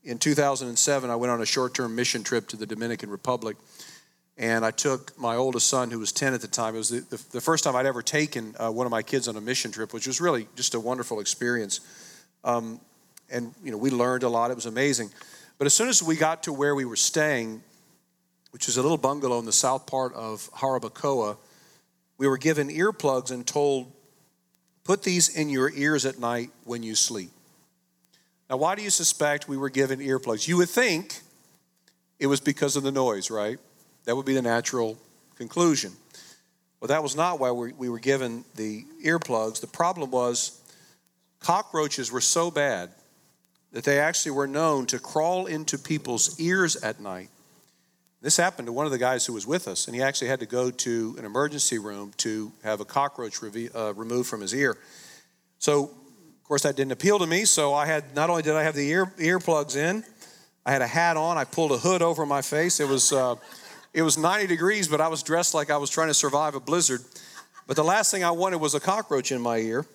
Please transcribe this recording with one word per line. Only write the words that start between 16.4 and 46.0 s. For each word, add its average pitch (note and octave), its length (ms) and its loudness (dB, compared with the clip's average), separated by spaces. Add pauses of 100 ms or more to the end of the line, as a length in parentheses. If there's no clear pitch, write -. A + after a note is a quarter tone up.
to E3 100 -6
where C#3+ 220 2
we C#3 100 0
were A#2 120 -6
staying, B2 680 0 (880)
which - 160 -6
is A#2+ 120 0
a C3 40 2
little D#3 160 4
bungalow C3+ 400 0
in A#2 60 -6
the A2 80 -2
south C3 340 2
part C3 280 -2
of A2 400 -10
Jarabacoa, B2 840 -2 (840)
we C3+ 80 2
were C3+ 120 2
given D3 320 2
earplugs D3+ 600 0
and B2 160 -6
told, C#3 460 0 (920)
"Put G3 220 0
these F3+ 240 4
in D#3 200 0
your C3+ 220 2
ears C#3 340 2
at C3 140 -2
night A#2+ 320 -2 (140)
when A#2 180 -6
you A2 140 -4
sleep." G#2 340 -2 (1200)
Now, C3 80 -2
why E3 160 2
do G#3 80 -10
you G#3 80 -4
suspect D3 580 0
we C#3 80 -6
were C3+ 140 -4
given C3+ 300 0
earplugs? B2+ 460 -2
You F3 120 4
would F3 100 6
think G3 520 0 (1000)
it - 80 0
was C#3 140 2
because C#3+ 360 0
of C#3 60 0
the C#3 100 -2
noise, A#2+ 380 0
right? A2 280 -4 (460)
That A#2 120 0
would C3+ 100 -4
be C3+ 80 2
the C3 80 2
natural A#2 560 0 (380)
conclusion. B2+ 560 2 (880)
Well, A#2 80 -8
that D3+ 140 2
was C#3 140 -4
not E3 240 0
why B2+ 120 2
we, A#2+ 200 -4
we B2+ 160 -6
were A#2 100 -4
given B2 460 0 (120)
the G#2+ 280 -6 (200)
earplugs. B2 560 0
The - 60 -8
problem E3+ 440 0
was B2 500 0 (800)
cockroaches D3+ 720 0
were B2 80 -2
so E3+ 300 2
bad B2 400 0 (840)
that A#2 120 -8
they C#3+ 140 6
actually D#3 340 0
were C#3 140 0
known C#3+ 400 0
to B2+ 120 -2
crawl F3+ 480 0
into D#3 320 -4
people's C#3+ 600 -2